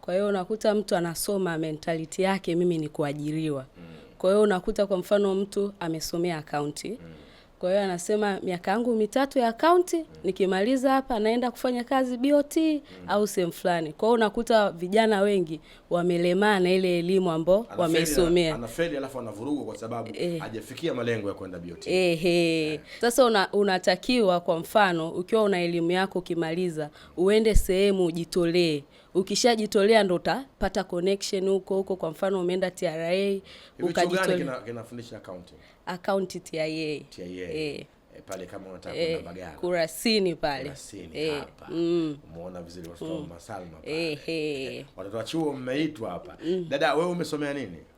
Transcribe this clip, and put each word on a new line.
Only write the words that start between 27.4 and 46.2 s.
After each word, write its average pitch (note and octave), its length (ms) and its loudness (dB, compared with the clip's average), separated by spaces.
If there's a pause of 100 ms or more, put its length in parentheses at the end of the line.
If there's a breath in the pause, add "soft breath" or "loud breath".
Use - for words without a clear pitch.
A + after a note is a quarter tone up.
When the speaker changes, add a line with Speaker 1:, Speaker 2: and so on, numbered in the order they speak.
Speaker 1:
sehemu F#3+ 520 4
ujitolee. E3+ 760 0 (320 soft breath)
Ukishajitolea G#3+ 920 4
ndo F#3 100 2
utapata F#3+ 680 -4
connection F#3+ 640 -2
huko F#3+ 280 0
huko. F#3+ 200 -2
Kwa E3+ 140 -4
mfano F#3+ 300 -2
umeenda F3+ 300 0
T F3+ 160 -6
R D#3+ 140 -4
A, E3 140 -2
Speaker 2:
Hivi G3 260 0 (380 loud breath)
chuo F3 100 -2
gani - 20 0 (180)
Speaker 1:
ukajitolea. F#3 300 0
Speaker 2:
kina-, B2+ 260 -6
kinafundisha A#2 520 -12
accounting? F2+ 420 -16 (280 soft breath)
Speaker 1:
Account F#3 580 -2
T - 160 -8
I D#3+ 220 -4
A. D3+ 180 -4 (100)
Speaker 2:
T - 120 -16
I F2+ 220 -10
A. E3 100 -8
Speaker 1:
Eh. D#3 320 -6 (300)
Speaker 2:
Eh, - 100 -20
pale F#2 200 -10
kama F#2+ 240 -14
unataka - 260 -12
Speaker 1:
Eh, E3 160 -2
Speaker 2:
kwenda C#3 200 -8
Mbagala. F2+ 260 -12
Speaker 1:
Kurasini F3+ 760 0
pale. C#3+ 300 -4
Speaker 2:
Kurasini G#2+ 500 -14
Speaker 1:
Eh, D3+ 260 -2
Speaker 2:
hapa. - 300 -18
Speaker 1:
mm. E3 480 0 (160)
Speaker 2:
Umeona F3 280 -12
vizuri E2 260 -14
watoto D#3 260 -10
wa D#3 60 -6
Speaker 1:
Mm. E2+ 80 -12
Speaker 2:
Masalma E2+ 560 -14
pale. D#3+ 280 -4
Speaker 1:
Ehe. D3+ 520 -6 (140)
Speaker 2:
Eh, C#3 60 -14 (120)
watoto G2+ 200 -10
wa A2+ 80 -6
chuo D#3 280 -2
mmeitwa C3 580 -4
hapa. E2 340 -12